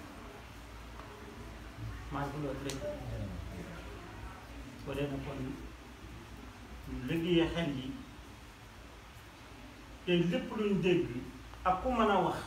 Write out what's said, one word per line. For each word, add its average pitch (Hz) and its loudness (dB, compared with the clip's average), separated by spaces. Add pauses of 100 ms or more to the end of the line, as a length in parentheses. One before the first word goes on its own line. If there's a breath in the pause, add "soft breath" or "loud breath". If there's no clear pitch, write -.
(2000)
Maa 139 -2
ngi 143 -4
loolu 135 0
léegi. 135 -2 (1900)
Ko 143 -6
dee 143 2
na 139 -2
kon, 135 -4 (1500)
ñu 131 -2 (100)
liggéeyee 165 8
xel 170 4
yi, 127 0 (2250)
te 175 4
lépp 175 6
luñ 202 6
dégg 175 8 (520)
ak 185 6
ku 254 4
mën 220 8
a 196 8
wax - 4 (100)